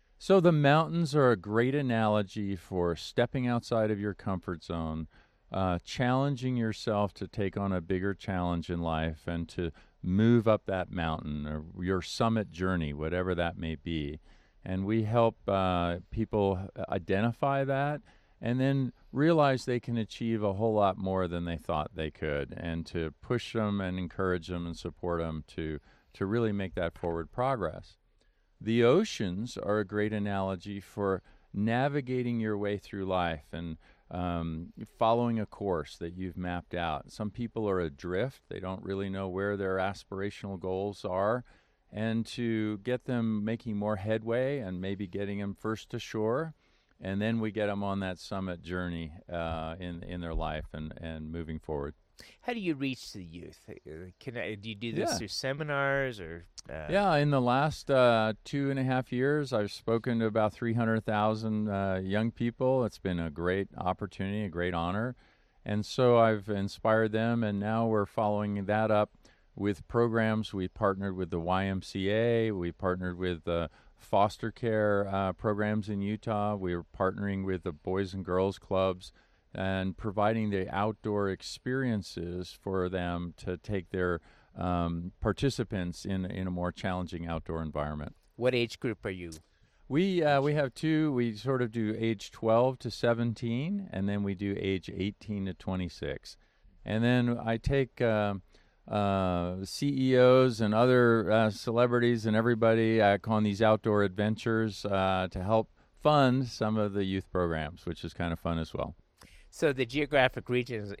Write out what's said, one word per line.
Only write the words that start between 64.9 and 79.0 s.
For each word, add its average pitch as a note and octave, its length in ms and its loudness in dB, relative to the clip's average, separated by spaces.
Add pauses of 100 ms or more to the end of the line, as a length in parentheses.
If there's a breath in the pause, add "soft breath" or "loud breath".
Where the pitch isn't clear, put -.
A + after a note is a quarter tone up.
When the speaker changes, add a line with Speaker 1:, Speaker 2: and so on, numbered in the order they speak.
Speaker 1:
And G#2 200 -2
so B2 340 4
I've A2 280 4
inspired A2 640 2
them, A#2 320 0
and G#2 160 -2
now A2+ 280 0
we're G#2+ 180 2
following G#2 600 -2
that G#2+ 260 2
up G#2 180 4 (460 soft breath)
with G2 320 -2
programs. A2 680 2
We F#2 140 -2
partnered G2 500 0
with F2 140 -4
the F2 80 -2
Y F#2 260 2
M F#2+ 160 -2
C G2 300 -2
A. A2+ 400 2
We F2 200 -2
partnered F2+ 460 -2
with F2+ 260 -2
the E2+ 280 0 (260 soft breath)
foster G#2+ 540 0
care, G#2 600 2
uh, G2 220 0
programs G#2+ 560 0
in G2+ 100 -2
Utah. G#2 560 -2
We're F2+ 300 -4 (120)
partnering G2 460 0
with F#2+ 200 -2
the F2 100 -4
Boys F#2 400 -2
and F#2+ 100 -6
Girls F#2 360 0
Clubs F#2+ 520 0 (440 soft breath)